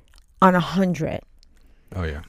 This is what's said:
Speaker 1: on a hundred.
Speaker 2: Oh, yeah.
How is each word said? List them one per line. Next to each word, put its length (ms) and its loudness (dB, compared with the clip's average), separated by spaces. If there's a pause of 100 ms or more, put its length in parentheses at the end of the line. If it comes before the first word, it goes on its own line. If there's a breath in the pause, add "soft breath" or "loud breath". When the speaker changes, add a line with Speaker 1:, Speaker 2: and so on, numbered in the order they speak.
(400)
Speaker 1:
on 140 6
a 60 4
hundred. 600 -2 (720)
Speaker 2:
Oh, 100 -6
yeah. 240 -8